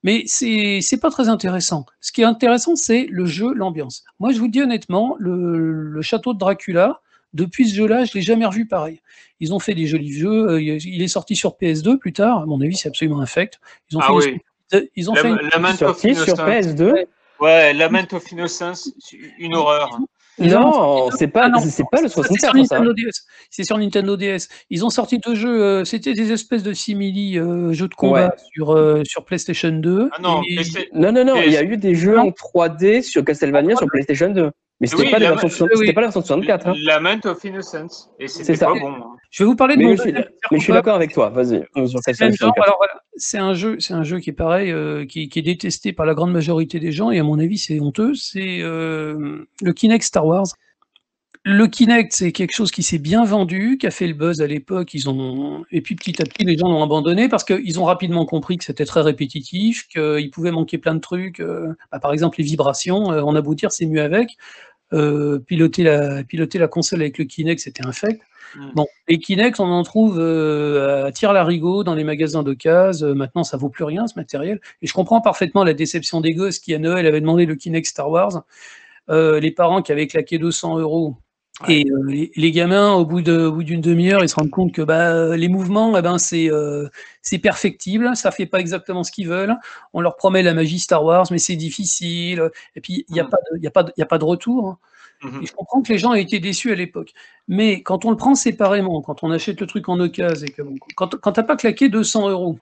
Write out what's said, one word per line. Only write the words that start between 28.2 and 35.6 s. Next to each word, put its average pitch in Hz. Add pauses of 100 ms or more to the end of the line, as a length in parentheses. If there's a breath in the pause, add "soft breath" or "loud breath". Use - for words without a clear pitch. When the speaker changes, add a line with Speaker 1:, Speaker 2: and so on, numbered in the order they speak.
Speaker 3:
Ouais. 180 (220)
Speaker 1:
sur, 156
euh, 151
sur -
PlayStation 170
deux. 180
Speaker 2:
Ah 311
non, 170
Speaker 1:
Et 175
Speaker 2:
mais 165
c'est 170
Speaker 3:
Non, 170
non, 254
non, 262
il 156
y 156
a 143
Speaker 2:
P 160
S. 196
Speaker 3:
eu 226
des 196
jeux 190
Speaker 1:
Non. 233
Speaker 3:
en 180
trois 170
D 190
sur 143
Castlevania 147
Speaker 1:
Ah, 254
Speaker 3:
sur 147
PlayStation 139
deux. 170 (280)
Mais 123
c'était 165
Speaker 2:
Oui, 277
Speaker 3:
pas 214
des 214
Speaker 2:
Lament, 202
Speaker 3:
versions 180
de 156
soixante-, 175